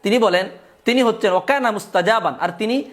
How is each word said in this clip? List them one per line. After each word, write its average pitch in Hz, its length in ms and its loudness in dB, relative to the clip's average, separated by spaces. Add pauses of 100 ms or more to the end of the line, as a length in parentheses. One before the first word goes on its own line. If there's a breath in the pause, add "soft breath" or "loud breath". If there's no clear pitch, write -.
তিনি 214 160 2
বলেন, 190 280 2 (380 soft breath)
তিনি 254 180 2
হচ্ছেন 220 280 0
ওয়াকানা 240 400 0
মুস্তাজাবান, 190 680 0
আর 170 80 0 (100)
তিনি 247 340 -2